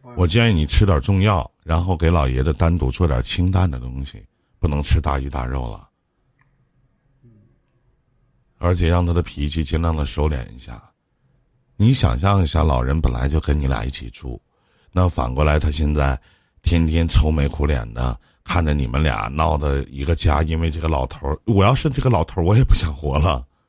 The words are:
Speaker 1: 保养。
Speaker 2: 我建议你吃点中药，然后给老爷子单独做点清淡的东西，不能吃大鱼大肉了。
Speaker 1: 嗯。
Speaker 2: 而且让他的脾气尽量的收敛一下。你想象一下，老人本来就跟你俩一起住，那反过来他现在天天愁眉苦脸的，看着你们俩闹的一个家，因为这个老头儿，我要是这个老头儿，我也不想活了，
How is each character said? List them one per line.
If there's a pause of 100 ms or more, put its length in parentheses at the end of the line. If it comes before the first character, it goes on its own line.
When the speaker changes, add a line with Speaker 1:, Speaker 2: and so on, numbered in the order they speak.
Speaker 1:
保
养。
Speaker 2:
我
建
议
你
吃
点
中
药， (140)
然
后
给
老
爷
子
单
独
做
点
清
淡
的
东
西， (360)
不
能
吃
大
鱼
大
肉
了。 (1300)
Speaker 1:
嗯。 (1300)
Speaker 2:
而
且
让
他
的
脾
气
尽
量
的
收
敛
一
下。 (920)
你
想
象
一
下，
老
人
本
来
就
跟
你
俩
一
起
住， (520)
那
反
过
来
他
现
在 (420)
天
天
愁
眉
苦
脸
的， (280)
看
着
你
们
俩
闹
的
一
个
家，
因
为
这
个
老
头
儿，
我
要
是
这
个
老
头
儿，
我
也
不
想
活
了， (240)